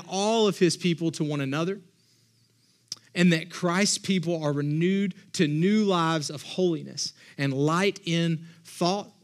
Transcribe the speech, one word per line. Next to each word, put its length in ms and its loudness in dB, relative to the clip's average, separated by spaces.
all 380 2
of 140 0
his 160 4
people 340 0
to 140 -4
one 160 -2
another, 400 -4
and 160 6
that 180 -2
Christ's 480 0
people 420 -2
are 120 0
renewed 640 0
to 160 2
new 340 2
lives 480 0
of 140 -12
holiness 720 -4
and 160 -2
light 540 0
in 400 0
thought, 480 -2